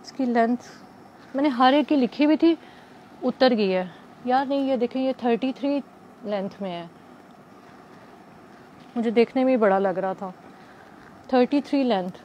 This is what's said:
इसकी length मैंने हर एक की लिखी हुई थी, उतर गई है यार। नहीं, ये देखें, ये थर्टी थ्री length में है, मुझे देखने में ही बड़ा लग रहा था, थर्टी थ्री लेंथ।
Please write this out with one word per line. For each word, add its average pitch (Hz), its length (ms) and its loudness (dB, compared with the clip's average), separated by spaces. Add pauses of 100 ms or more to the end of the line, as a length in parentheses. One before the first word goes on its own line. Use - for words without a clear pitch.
इसकी - 220 -6
length 233 320 0 (760)
मैंने 285 140 0
हर 254 240 4
एक 294 140 4
की 311 80 2
लिखी 254 280 0
हुई 302 140 4
थी, 330 200 2 (680)
उतर 254 300 2
गई 208 160 0
है 185 220 -4 (360)
यार। 262 200 0
नहीं, 277 220 -2
ये 262 80 -2
देखें, 240 240 -4
ये 262 120 -2
थर्टी 247 400 -2
थ्री 277 280 -4 (440)
length 202 240 -6 (120)
में 190 100 -8
है, 170 180 -12 (2000)
मुझे 233 140 -2
देखने 233 320 2
में 262 80 2
ही 254 60 2
बड़ा 196 220 4
लग 190 200 -2
रहा 190 140 -4
था, 185 200 -12 (1000)
थर्टी 254 280 2
थ्री 277 220 -2
लेंथ। 190 280 -2 (140)